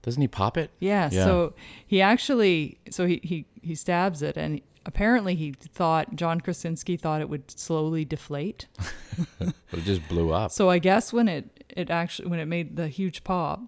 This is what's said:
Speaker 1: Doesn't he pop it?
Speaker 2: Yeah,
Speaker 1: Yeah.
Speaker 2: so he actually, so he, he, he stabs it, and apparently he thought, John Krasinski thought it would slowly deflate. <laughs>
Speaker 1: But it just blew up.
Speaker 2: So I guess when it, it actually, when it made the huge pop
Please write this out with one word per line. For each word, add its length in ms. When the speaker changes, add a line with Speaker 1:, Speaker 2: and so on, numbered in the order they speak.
Speaker 1:
Doesn't 180
he 80
pop 280
it? 140
Speaker 2:
Yeah, 320
Speaker 1:
Yeah. 120
Speaker 2:
so 300
he 140
actually, 800
so 160
he, 180
he, 220
he 120
stabs 480
it, 140
and 240
apparently 480
he 180
thought, 600
John 260
Krasinski 560
thought 240
it 80
would 220
slowly 540
deflate. 680
<laughs> 40
Speaker 1:
But 420
it 40
just 240
blew 240
up. 200
Speaker 2:
So 180
I 100
guess 320
when 160
it, 400
it 220
actually, 380
when 120
it 60
made 300
the 120
huge 360
pop 440